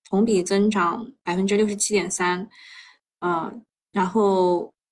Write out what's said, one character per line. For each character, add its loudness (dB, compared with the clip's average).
同 2
比 2
增 2
长 -2
百 -4
分 0
之 0
六 2
十 -4
七 -2
点 0
三， -4
呃， -4
然 0
后 2